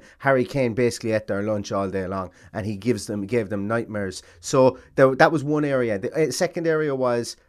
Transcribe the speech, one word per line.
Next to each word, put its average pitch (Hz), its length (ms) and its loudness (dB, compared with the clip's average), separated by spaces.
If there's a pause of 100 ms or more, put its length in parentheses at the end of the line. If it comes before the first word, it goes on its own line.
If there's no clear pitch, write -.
(180)
Harry 135 260 2
Kane 127 300 0
basically 117 380 0
ate 107 140 0
their 101 160 -4
lunch 104 300 -4
all 98 160 -2
day 95 180 -4
long, 92 240 -6 (220)
and 98 140 -6
he 107 100 -4
gives 104 300 -2
them, 104 180 -4
gave 110 240 -2
them 101 180 -6
nightmares. 104 560 -4 (180)
So 131 380 4 (180)
there, 131 180 6
that 156 180 6
was 156 100 0
one 151 220 0
area. 123 340 0
The, 127 300 0
uh, - 20 -4
second 175 360 -2
area 156 280 0
was 120 420 -2 (120)